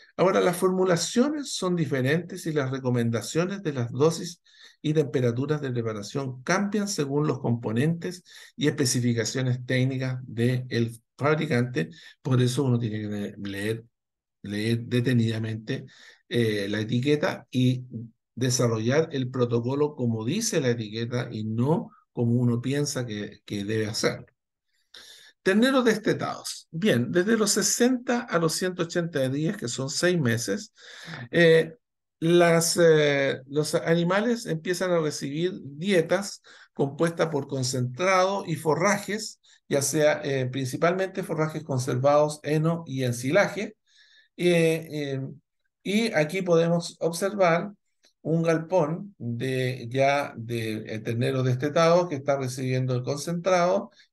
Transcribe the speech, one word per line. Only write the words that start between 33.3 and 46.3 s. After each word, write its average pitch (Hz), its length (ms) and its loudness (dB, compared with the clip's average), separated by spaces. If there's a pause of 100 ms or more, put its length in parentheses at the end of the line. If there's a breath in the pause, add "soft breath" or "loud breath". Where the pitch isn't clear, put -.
los 151 280 -2
animales 185 720 2
empiezan 180 460 -2
a 170 80 4
recibir 156 600 -4
dietas 180 800 0 (320 loud breath)
compuestas 160 560 0
por 139 180 -4
concentrado 160 1000 0
y 170 100 -4
forrajes, 190 840 0 (300 soft breath)
ya 139 120 2
sea, 151 420 2
eh, 135 220 -2
principalmente 165 800 -2
forrajes 156 400 -4
conservados, 143 800 2
heno 156 420 0
y 131 180 -4
ensilaje. 160 760 0 (580 soft breath)
Eh, 165 560 2
eh, 139 300 -4 (600)
y 214 320 0
aquí 156 280 0